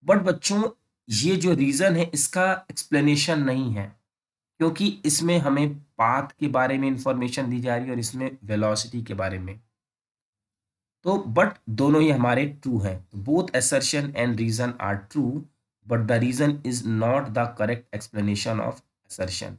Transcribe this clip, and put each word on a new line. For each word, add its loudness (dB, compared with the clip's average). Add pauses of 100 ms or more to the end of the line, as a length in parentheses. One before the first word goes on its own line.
But 6
बच्चों 0 (460)
ये 2
जो 2
रीजन 4
है 0
इसका 0
एक्सप्लेनेशन 2
नहीं 0
है, -6 (640)
क्योंकि 0
इसमें 2
हमें 2
पाथ 0 (120)
के 0
बारे 2
में 0
इन्फॉर्मेशन -2
दी -2
जा 0
रही -4
है -6
और -4
इसमें -6
वेलोसिटी -2
के -10
बारे -6
में। -12 (1400)
तो -2
but 6 (200)
दोनों 4
ही 4
हमारे 2
ट्रू -4
हैं। -6
Both 0
assertion 0
and 0
reason -2
are -4 (140)
true, 0 (540)
but 0
the 2
reason 2 (120)
is -4 (160)
not 0
the 0 (140)
correct -4
explanation -4
of -6 (320)
assertion। -8